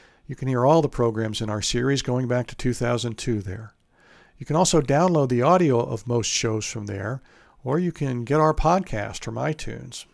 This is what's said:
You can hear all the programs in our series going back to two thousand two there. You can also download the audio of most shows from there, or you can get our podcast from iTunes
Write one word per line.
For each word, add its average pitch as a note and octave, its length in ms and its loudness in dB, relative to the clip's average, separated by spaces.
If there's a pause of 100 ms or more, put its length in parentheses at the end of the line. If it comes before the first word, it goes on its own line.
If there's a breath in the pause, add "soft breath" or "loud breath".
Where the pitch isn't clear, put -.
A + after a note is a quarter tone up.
(260 soft breath)
You C3 100 -10
can B2+ 120 -6
hear B2+ 180 2
all D#3 160 6
the C#3+ 80 0
programs A2 500 0
in G#2+ 120 -2
our G#2 100 -2
series B2+ 400 0
going B2+ 260 -2
back B2 200 0
to - 80 -16
two - 180 -2
thousand A#2+ 460 -2
two G#2+ 240 -2
there. G2+ 320 -10 (640 soft breath)
You C3 80 -12
can D3 80 0
also E3+ 260 4
download C#3+ 480 4
the B2 140 2
audio D3+ 380 4
of B2 260 -6
most A#2+ 240 0
shows A2 340 -2
from G#2 220 -8
there, G2+ 340 -6 (420 soft breath)
or C3 140 -2
you F3+ 140 0
can C3 320 -4
get C#3 160 2
our D#3 160 4
podcast C3 680 0
from A2+ 120 -8
iTunes B2+ 800 -8